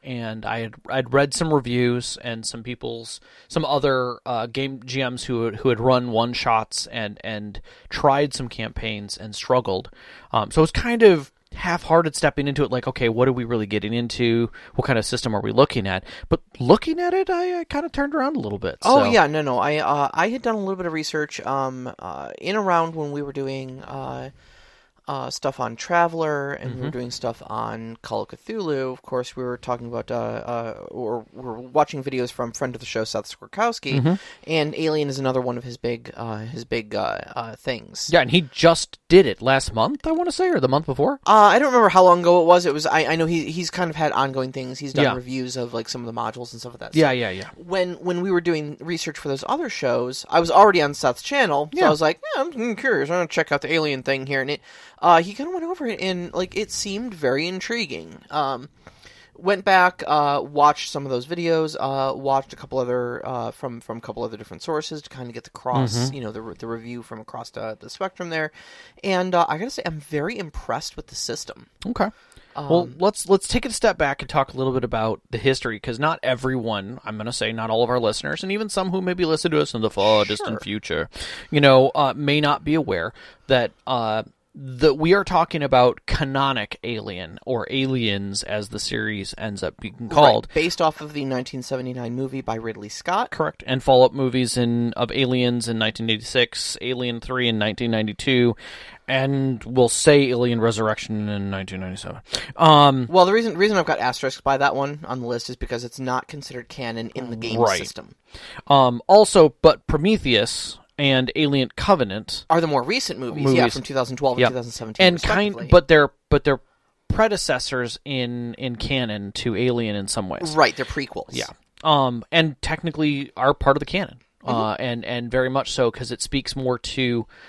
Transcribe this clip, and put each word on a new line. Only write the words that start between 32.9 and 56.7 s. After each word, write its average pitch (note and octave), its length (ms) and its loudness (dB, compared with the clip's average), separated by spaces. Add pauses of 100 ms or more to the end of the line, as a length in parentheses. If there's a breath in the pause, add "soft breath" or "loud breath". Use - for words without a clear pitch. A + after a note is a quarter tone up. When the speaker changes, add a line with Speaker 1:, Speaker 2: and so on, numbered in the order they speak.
Speaker 2:
Seth A2 220 -6
Skorkowski, G3 760 -2
Speaker 1:
Mm-hmm. D#3+ 120 4 (320 loud breath)
Speaker 2:
and D#3 280 0
Alien D3+ 340 0
is C3+ 100 -6
another C3 220 0
one B2 160 -4
of A#2+ 80 -12
his A#2+ 140 -14
big, A#2 360 -6
uh, A2 260 -8
his A#2+ 260 -10
big, G#2+ 280 -6
uh, G2+ 260 -2 (140)
uh, A2+ 220 -10
things. - 560 -8
Speaker 1:
Yeah, E3 80 6
and A#2+ 100 -2
he F3 120 4 (100)
just - 460 2 (100)
did F3+ 160 10
it G#2+ 160 -2
last C3+ 320 2
month, B2 340 0
I D#4+ 60 0
wanna F4 180 -2
say, F#4 200 0
or B3 100 0
the B2+ 80 2
month C#3+ 160 0
before. C#3+ 300 0 (120)
Speaker 2:
Uh, - 60 2
I G#3 260 8
don't C#4+ 100 4
remember A#3+ 200 6
how F#3 160 8
long F3 160 8
ago F3 220 6
it - 20 4
was. F3 220 8
It C#3+ 80 2
was, D3+ 100 -4
I, D#3 220 2
I D#3 100 0
know E3 80 2
he, D#3+ 260 0
he's E3 200 -6
kind F3+ 180 -2
of D#3 80 -6
had D3+ 160 0
ongoing C3 400 -2
things. C3 260 -10
He's C#3 140 -10
done C#3+ 140 2
Speaker 1:
Yeah. A#2 80 2
Speaker 2:
reviews B2+ 420 -6
of, A#2+ 160 -6
like, A2+ 160 -6
some A#2+ 180 -8
of A#2 80 -10
the A#2 60 -6
modules A#2 320 -8
and A#2 80 -16
stuff A#2+ 140 -14
of - 60 -20
that - 140 -14
Speaker 1:
Yeah, D#3 120 6
Speaker 2:
sort. B2+ 100 2
Speaker 1:
yeah, A2+ 140 -2
yeah. F#2 260 -10
Speaker 2:
When, F3+ 380 -4
when F3 260 -4
we F#3+ 100 -2
were F3 120 2
doing D3+ 360 -2
research D#3+ 380 -8
for - 120 -10
those C#3 200 -4
other C#4+ 220 -2
shows, B2 580 -2
I D#3 100 4
was E3 120 2
already F#3 320 8
on C#3+ 100 0
Seth's B2+ 300 -2
channel, D#3+ 500 0
so D#4 80 -2
Speaker 1:
Yeah. F4+ 60 6
Speaker 2:
I - 40 6
was D3+ 120 2
like, - 180 2 (160)
"Yeah, C4+ 60 0
I'm, E4+ 100 -4
I'm A#3 240 -4
curious. D3 320 0
I'm E3+ 80 -2
gonna F3 100 0
check - 260 -2
out C#3+ 100 -2
the D3 100 -4
Alien D3+ 300 -2
thing C3+ 240 -2
here." C3+ 160 -2
And C3 80 -4
it, D3 100 -4 (400 loud breath)
uh, E3+ 220 6
he F#3+ 100 -6
kinda D4 200 -8
went E4+ 120 -6
over E4+ 220 -6
it, A3 140 -6
and, F3+ 340 -6
like, F#3 220 -4
it G#3 160 -6